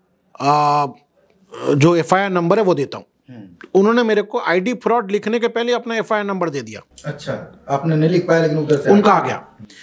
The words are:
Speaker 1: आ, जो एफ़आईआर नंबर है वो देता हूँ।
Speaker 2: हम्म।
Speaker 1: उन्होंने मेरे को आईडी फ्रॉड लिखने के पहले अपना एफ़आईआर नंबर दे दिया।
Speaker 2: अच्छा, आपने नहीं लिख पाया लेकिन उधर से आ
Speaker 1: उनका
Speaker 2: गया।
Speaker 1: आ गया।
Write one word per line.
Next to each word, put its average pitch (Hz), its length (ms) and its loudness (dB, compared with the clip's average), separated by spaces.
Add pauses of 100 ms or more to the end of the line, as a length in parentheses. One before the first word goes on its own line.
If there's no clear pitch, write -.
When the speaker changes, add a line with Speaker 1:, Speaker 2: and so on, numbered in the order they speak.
(420)
Speaker 1:
आ, 147 460 2 (880)
जो 160 200 4
एफ़आईआर 190 340 2
नंबर 180 300 2
है 220 40 2
वो 180 100 2
देता 135 240 -6
हूँ। - 80 -18 (240)
Speaker 2:
हम्म। 101 440 -20
Speaker 1:
उन्होंने 220 300 4
मेरे 214 180 0
को 214 180 -6
आईडी 185 340 -2
फ्रॉड 208 380 -2
लिखने 220 280 -2
के 226 80 0
पहले 233 260 -2
अपना 233 220 -4
एफ़आईआर 208 300 -2
नंबर 185 240 -4
दे 139 120 -6
दिया। 107 200 -14 (240)
Speaker 2:
अच्छा, - 640 -10
आपने 156 260 0
नहीं 156 140 2
लिख 175 180 0
पाया 165 140 4
लेकिन 156 160 0
उधर 151 200 0
से - 120 0
आ 196 40 8
Speaker 1:
उनका 208 160 6
Speaker 2:
गया। 185 100 4
Speaker 1:
आ 135 80 -4
गया। - 200 -8 (360)